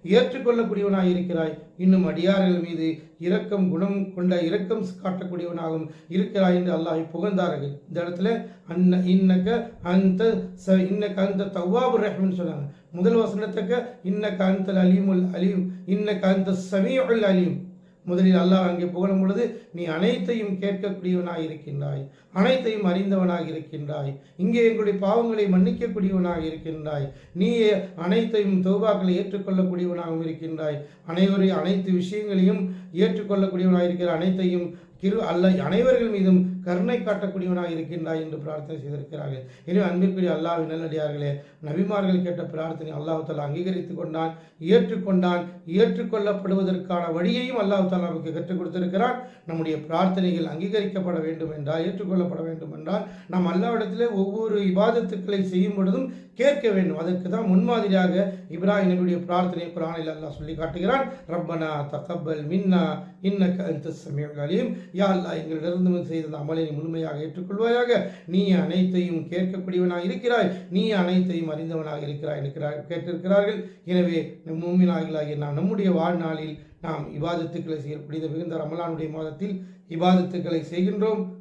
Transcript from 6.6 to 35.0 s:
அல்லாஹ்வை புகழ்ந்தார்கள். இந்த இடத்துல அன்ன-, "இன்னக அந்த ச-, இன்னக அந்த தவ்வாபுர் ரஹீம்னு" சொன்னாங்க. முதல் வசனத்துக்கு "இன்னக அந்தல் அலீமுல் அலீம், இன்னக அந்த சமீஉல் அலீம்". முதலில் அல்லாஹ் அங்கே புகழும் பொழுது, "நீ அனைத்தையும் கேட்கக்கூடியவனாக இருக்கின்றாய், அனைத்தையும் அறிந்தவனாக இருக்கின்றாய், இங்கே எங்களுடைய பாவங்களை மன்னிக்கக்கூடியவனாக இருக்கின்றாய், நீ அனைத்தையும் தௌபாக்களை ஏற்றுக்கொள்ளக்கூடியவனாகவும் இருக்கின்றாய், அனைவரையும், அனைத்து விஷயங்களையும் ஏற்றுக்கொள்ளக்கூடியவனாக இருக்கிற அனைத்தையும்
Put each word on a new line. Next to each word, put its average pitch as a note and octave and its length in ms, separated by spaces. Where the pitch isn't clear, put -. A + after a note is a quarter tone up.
அல்லாஹ்வை D#3+ 360
புகழ்ந்தார்கள். E3+ 680
இந்த E3 140
இடத்துல F#3 440
அன்ன-, F3+ 380
"இன்னக F#3+ 640
அந்த F#3+ 600
ச-, F#3+ 140
இன்னக G3 360
அந்த G3 280
தவ்வாபுர் G#3+ 600
ரஹீம்னு" F#3 360
சொன்னாங்க. D3+ 280
முதல் F#3+ 240
வசனத்துக்கு G#3+ 720
"இன்னக G3+ 340
அந்தல் F#3+ 380
அலீமுல் F#3 580
அலீம், F#3 340
இன்னக G#3 360
அந்த F#3+ 300
சமீஉல் A#3 520
அலீம்". F3+ 440
முதலில் F#3 320
அல்லாஹ் F#3 320
அங்கே F3 180
புகழும் F#3 340
பொழுது, G#3+ 420
"நீ E3+ 120
அனைத்தையும் G3 720
கேட்கக்கூடியவனாக F3+ 800
இருக்கின்றாய், C#3+ 680
அனைத்தையும் A3 520
அறிந்தவனாக F3+ 640
இருக்கின்றாய், C#3+ 720
இங்கே A3+ 320
எங்களுடைய G3+ 300
பாவங்களை G#3+ 500
மன்னிக்கக்கூடியவனாக F#3 920
இருக்கின்றாய், D#3 680
நீ A3+ 260
அனைத்தையும் G3 640
தௌபாக்களை F#3+ 580
ஏற்றுக்கொள்ளக்கூடியவனாகவும் F3+ 1000
இருக்கின்றாய், D#3+ 560
அனைவரையும், F#3 520
அனைத்து F#3 340
விஷயங்களையும் G3 800
ஏற்றுக்கொள்ளக்கூடியவனாக F#3 880
இருக்கிற F3+ 280
அனைத்தையும் F3+ 760